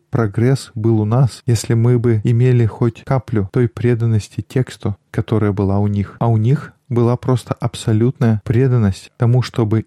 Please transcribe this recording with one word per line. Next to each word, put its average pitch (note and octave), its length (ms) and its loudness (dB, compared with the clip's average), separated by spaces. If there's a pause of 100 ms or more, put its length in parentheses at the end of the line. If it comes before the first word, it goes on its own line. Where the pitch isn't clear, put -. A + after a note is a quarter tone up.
(120)
прогресс A2+ 640 0
был A2 260 0
у G#2+ 40 0
нас, A#2+ 400 0
если A#2 280 0
мы A#2 260 2
бы A2+ 240 0
имели A#2+ 420 2
хоть - 380 -2
каплю A2 480 -2
той B2 160 0
преданности A2+ 720 -2
тексту, - 560 -4 (160)
которая G#2+ 400 0
была G2 280 0
у G#2 80 0
них. G2+ 320 -4
А A#2 80 0
у A2+ 100 2
них A#2+ 340 0 (180)
была A#2+ 260 0
просто - 380 -4
абсолютная A2+ 880 -2
преданность A#2 720 0
тому, A#2+ 260 2
чтобы A2 460 -2